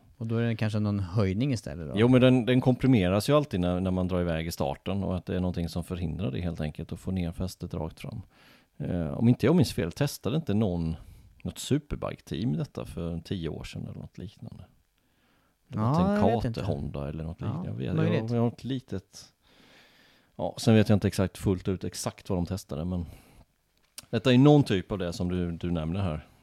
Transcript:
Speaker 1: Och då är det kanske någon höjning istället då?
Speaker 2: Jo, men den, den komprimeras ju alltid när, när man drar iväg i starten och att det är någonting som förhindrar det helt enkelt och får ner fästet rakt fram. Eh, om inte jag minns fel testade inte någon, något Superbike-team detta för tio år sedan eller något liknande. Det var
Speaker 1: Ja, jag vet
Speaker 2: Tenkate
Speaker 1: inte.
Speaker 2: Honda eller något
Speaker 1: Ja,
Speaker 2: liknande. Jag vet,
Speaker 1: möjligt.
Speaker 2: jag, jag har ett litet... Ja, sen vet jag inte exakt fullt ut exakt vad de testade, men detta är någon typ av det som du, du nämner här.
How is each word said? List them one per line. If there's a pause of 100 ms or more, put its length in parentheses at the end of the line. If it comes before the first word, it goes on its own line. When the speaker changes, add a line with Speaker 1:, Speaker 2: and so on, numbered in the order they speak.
(160)
Speaker 1:
Och
då
är
det
kanske
någon
höjning
istället
då?
Speaker 2:
Jo,
men
den,
den
komprimeras
ju
alltid
när,
när
man
drar
iväg
i
starten
och
att
det
är
någonting
som
förhindrar
det
helt
enkelt
och
får
ner
fästet
rakt
fram. (560)
Eh,
om
inte
jag
minns
fel
testade
inte
någon, (460)
något
Superbike-team
detta
för
tio
år
sedan
eller
något
liknande. (1040)
Det
var
Speaker 1:
Ja,
jag
vet (100)
Speaker 2:
Tenkate
Speaker 1:
inte.
Speaker 2:
Honda
eller
något
Speaker 1:
Ja,
Speaker 2:
liknande.
Jag
vet,
Speaker 1:
möjligt.
Speaker 2:
jag,
jag
har
ett
litet... (1120)
Ja,
sen
vet
jag
inte
exakt
fullt
ut
exakt
vad
de
testade,
men (1040)
detta
är
någon
typ
av
det
som
du,
du
nämner
här. (140)